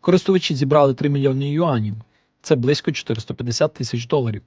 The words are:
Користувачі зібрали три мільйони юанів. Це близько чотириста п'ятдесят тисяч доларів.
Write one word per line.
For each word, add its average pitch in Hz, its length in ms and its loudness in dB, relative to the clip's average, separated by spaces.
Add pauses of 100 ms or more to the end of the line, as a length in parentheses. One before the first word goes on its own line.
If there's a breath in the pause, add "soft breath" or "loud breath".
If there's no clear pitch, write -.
Користувачі 180 540 2
зібрали 139 400 4
три 147 140 -2
мільйони 139 420 0
юанів. 135 440 0 (480)
Це - 140 2
близько 135 360 0
чотириста - 420 -6
п'ятдесят 120 400 -2
тисяч 120 320 -6
доларів. 117 400 -2